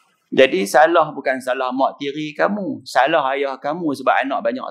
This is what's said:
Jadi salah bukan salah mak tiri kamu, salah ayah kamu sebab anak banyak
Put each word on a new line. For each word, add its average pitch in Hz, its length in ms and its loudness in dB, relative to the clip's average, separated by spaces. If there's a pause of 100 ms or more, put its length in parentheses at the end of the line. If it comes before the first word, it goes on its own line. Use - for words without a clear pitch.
(340)
Jadi 143 340 4
salah 160 460 4
bukan 135 260 -4
salah 127 320 -4
mak 131 300 -2
tiri 147 340 -8
kamu, 170 480 -2
salah 139 540 0
ayah 139 180 -4
kamu 151 400 -6
sebab 123 320 0
anak 117 160 -4
banyak 120 280 -4